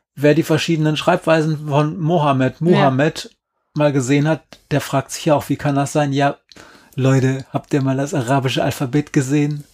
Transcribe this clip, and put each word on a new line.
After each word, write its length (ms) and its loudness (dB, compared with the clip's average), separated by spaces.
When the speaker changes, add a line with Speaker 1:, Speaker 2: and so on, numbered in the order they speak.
Speaker 1:
Wer 200 4
die 80 2
verschiedenen 520 0
Schreibweisen 720 0
von 300 0
Mohammed, 600 0
Speaker 2:
Ja. 100 0
Speaker 1:
Muhammad 640 2
mal 180 2
gesehen 340 0
hat, 140 -2
der 100 0
fragt 300 -4
sich 140 -8
ja 100 4
auch, 120 -4
wie 80 -2
kann 200 -2
das 180 -2
sein? 180 0
Ja, 240 0
Leute, 580 0
habt 200 -8
ihr 80 2
mal 140 0
das 180 -4
arabische 500 0
Alphabet 500 -4
gesehen? 500 -2